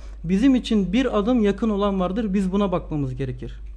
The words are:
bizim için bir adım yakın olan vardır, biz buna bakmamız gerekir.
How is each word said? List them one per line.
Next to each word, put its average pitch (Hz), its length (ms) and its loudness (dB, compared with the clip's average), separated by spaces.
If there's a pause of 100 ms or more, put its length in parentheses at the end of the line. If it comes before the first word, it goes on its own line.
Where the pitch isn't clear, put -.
(240)
bizim 208 300 4
için 208 380 0
bir 240 260 2
adım 226 260 2
yakın 202 260 0
olan 196 300 0
vardır, 185 340 0
biz 190 180 0
buna 202 200 2
bakmamız 143 440 -2
gerekir. 127 440 -8 (160)